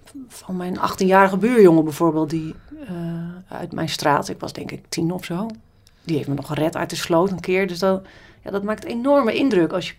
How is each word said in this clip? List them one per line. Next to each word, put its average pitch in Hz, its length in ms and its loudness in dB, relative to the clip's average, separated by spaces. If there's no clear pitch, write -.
van - 280 -10
mijn 180 220 -6
achttienjarige 190 580 4
buurjongen 185 480 6
bijvoorbeeld, 156 460 0
die, 160 240 -6
eh, 185 80 -10
uit 175 140 -10
mijn 165 160 -4
straat, 151 400 0
ik 185 120 -10
was - 120 -8
denk - 180 -12
ik - 180 -12
tien 170 240 -2
of 180 120 -8
zo. 180 220 -6
Die 165 120 -2
heeft 131 120 -4
me 139 60 -2
nog 139 120 -6
gered 156 300 -2
uit 165 140 -4
de 165 60 -8
sloot 180 340 2
een 175 100 -8
keer. 185 260 0
Dus 175 120 -6
dat, 190 240 0
ja, - 60 -14
dat 196 120 -4
maakt 214 220 -6
enorme 240 500 2
indruk 190 380 2
als 180 160 -4
je - 100 -16